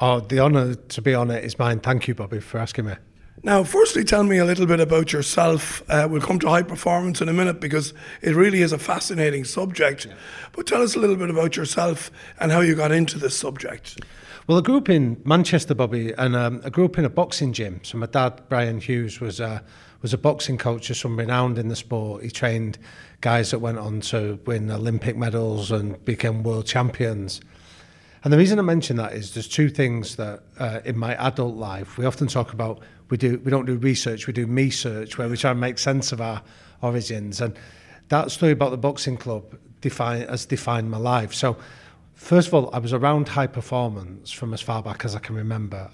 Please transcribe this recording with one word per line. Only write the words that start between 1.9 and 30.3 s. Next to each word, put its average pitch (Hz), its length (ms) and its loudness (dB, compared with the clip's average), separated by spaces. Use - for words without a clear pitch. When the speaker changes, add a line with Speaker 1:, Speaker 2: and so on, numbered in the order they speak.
Speaker 1:
you, 120 60 0
Bobby, 104 260 -8
for - 180 -8
asking 113 280 -4
me. 101 80 -6
Speaker 2:
Now, 202 200 4
firstly, 392 420 4
tell 208 200 4
me 196 140 4
a 175 60 6
little 180 220 4
bit 165 140 6
about 160 320 4
yourself. 160 760 0
Uh, 151 220 2
we'll 151 120 0
come 185 180 2
to 160 80 2
high 170 140 6
performance 175 580 0
in 165 80 -2
a 165 60 2
minute 175 260 2
because 151 320 -2
it 160 120 2
really 190 280 6
is 160 100 2
a 147 60 -2
fascinating 156 680 -2
subject. 156 640 -2
Speaker 1:
Yeah. 98 80 -18
Speaker 2:
But - 140 -10
tell 240 160 2
us 233 140 0
a - 20 -2
little 202 180 4
bit 180 140 -2
about 160 260 0
yourself 170 540 -2
and 160 100 2
how 170 100 4
you 165 140 4
got 151 160 2
into 160 280 2
this 135 200 -2
subject. - 600 -10
Speaker 1:
Well, 165 120 6
I 170 40 4
grew 262 160 6
up 269 100 -2
in 131 360 4
Manchester, 156 520 4
Bobby, 113 380 0
and, 123 200 0
um, 120 300 0
I 135 60 -10
grew 175 140 2
up 180 140 0
in 160 60 4
a 131 60 2
boxing 151 420 0
gym. 98 320 -6
So - 140 -10
my 113 80 -4
dad, 127 420 0
Brian 117 320 0
Hughes, 120 400 -4
was, 110 200 -8
uh, 110 200 -6
was 123 100 -4
a 127 60 2
boxing 135 400 0
coach 117 320 -2
of 117 60 -6
some 117 200 -4
renown 123 400 0
in 113 120 -4
the 117 80 -6
sport. 107 480 -6
He 113 60 -10
trained 113 460 -2
guys 117 320 2
that 113 80 0
went 117 180 -4
on 107 220 -6
to 104 460 -4
win 110 220 -2
Olympic 113 480 -2
medals 110 540 -2
and 104 340 -2
became 110 380 0
world 113 240 -2
champions. 113 720 -2
And 147 80 4
the 151 60 8
reason 196 200 6
I 202 40 4
mention 165 340 2
that 107 160 -4
is 107 220 -8
there's 113 120 -8
two 151 220 2
things 120 480 -2
that, 104 260 -8